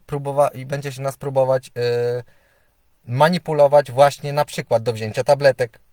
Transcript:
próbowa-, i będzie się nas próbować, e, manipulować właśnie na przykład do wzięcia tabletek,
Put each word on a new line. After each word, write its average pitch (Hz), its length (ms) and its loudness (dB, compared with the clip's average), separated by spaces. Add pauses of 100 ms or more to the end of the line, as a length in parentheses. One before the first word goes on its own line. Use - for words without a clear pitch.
próbowa-, 143 480 -2
i 131 120 -12
będzie 139 260 -8
się 127 100 -12
nas 139 160 -6
próbować, 131 500 -2
e, - 40 -20 (1300)
manipulować 147 840 2
właśnie 139 420 2
na 147 120 0
przykład - 380 -4
do 117 100 -2
wzięcia 110 300 -6
tabletek, 135 560 0 (140)